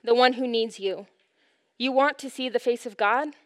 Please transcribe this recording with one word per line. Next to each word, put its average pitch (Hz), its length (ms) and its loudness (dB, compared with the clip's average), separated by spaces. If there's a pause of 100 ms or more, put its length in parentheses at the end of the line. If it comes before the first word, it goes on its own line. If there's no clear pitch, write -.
the 233 120 4
one 254 180 6
who 254 140 -4
needs 226 320 -4
you. 190 280 -6 (680)
You 254 140 -2
want 277 280 2
to 269 100 -12
see 254 200 -6
the 240 100 -2
face 240 260 0
of 208 120 -12
God? 262 380 0 (100)